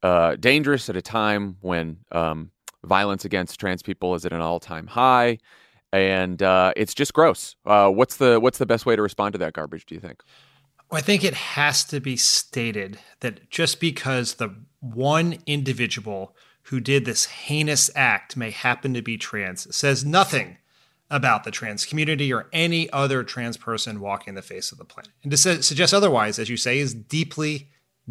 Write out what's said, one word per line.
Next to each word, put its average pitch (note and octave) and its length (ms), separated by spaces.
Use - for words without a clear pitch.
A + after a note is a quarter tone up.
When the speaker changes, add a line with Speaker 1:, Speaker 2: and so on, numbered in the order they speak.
Speaker 1:
uh, F2 320
dangerous C3+ 540
at F#2 80
a F2+ 40
time G#2 600
when, E2 360
um, D#2+ 400
violence G2 400
against F2+ 360
trans F#2 220
people F2+ 340
is E2 100
at E2+ 80
an E2+ 80
all-time E2 460
high. A#2+ 500
And, F#2+ 500
uh, F#2 320
it's G#2+ 180
just - 200
gross. D#3 420
Uh, G2+ 240
what's G#2 280
the, A#2+ 220
what's B2 180
the C3+ 80
best A2+ 200
way A#2 100
to G#2+ 60
respond G2+ 320
to G2 60
that D#2+ 140
garbage, D#2+ 320
do E2 100
you F2 60
think? E2 200
Speaker 2:
I D#3+ 80
think F#3+ 240
it F3+ 100
has C#3+ 520
to C#3+ 160
be B2+ 160
stated G#2 840
that - 280
just - 300
because C3 560
the G#2+ 180
one C#3+ 640
individual A2+ 880
who C3+ 160
did C3+ 260
this A#2 200
heinous D3+ 720
act A#2+ 400
may A#2 160
happen B2 420
to A#2+ 80
be A2+ 160
trans G2 580
says C#3 280
nothing D3 540
about B2+ 340
the A2 80
trans G#2+ 340
community D3 460
or A2+ 220
any E3 380
other C3+ 320
trans A#2 340
person A2 420
walking G2 340
the G2 80
face - 300
of - 60
the - 80
planet. - 260
And C#3+ 80
to D3 60
su-, E3+ 240
suggest D#3 320
otherwise, B2+ 460
as A2 100
you A#2+ 60
say, B2 240
is C3+ 140
deeply D3+ 760